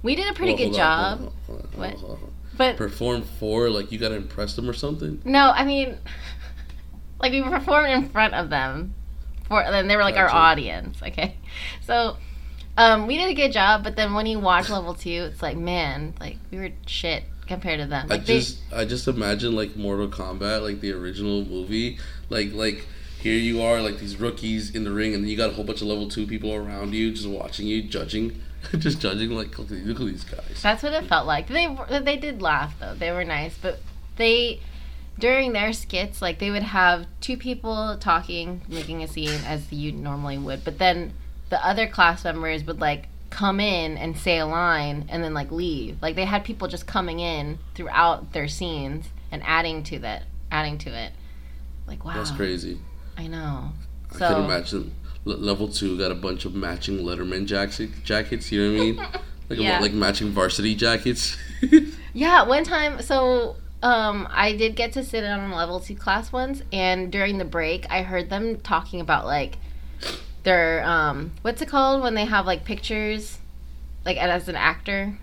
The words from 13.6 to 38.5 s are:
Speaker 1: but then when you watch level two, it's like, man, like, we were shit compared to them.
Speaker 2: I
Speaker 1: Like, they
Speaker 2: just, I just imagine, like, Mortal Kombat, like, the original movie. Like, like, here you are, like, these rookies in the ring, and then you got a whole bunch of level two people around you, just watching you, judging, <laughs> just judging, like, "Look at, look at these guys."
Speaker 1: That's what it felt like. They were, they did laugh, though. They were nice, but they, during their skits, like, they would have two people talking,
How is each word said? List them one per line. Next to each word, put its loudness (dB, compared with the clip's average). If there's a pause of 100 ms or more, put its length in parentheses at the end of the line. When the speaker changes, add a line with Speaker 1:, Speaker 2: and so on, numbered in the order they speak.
Speaker 1:
but -4
then 2
when 2
you 0
watch 4
level -2
two, -4
it's -8
like, -2
man, -2
like, -8 (140)
we -8
were -6 (160)
shit -4 (220)
compared -4
to -4
them. -4
Speaker 2:
I 2
Speaker 1:
Like, -4
they 6
Speaker 2:
just, -2 (140)
I 0
just -2
imagine, 0
like, -2
Mortal -2
Kombat, -2
like, -4
the -2
original -2
movie. -2 (320)
Like, -2
like, -2 (340)
here 2
you 2
are, 4
like, -2
these -6
rookies -4
in -2
the -2
ring, 0
and 0
then 0
you -2
got 2
a -8
whole -4
bunch -4
of -2
level -2
two -4
people -2
around -4
you, 2
just -6
watching -6
you, 0
judging, -4 (180)
<laughs> -4
just 0
judging, 0
like, -4
"Look -8
at, -6
look -2
at -2
these -6
guys." -8
Speaker 1:
That's 2
what -2
it 0
felt 4
like. 0
They 2
were, -2
they 0
did -6
laugh, 2
though. -8
They -2
were -2
nice, -4
but -4 (360)
they, 4 (580)
during 4
their 2
skits, -4
like, -2
they -2
would 0
have 4 (140)
two -4
people -4
talking, 0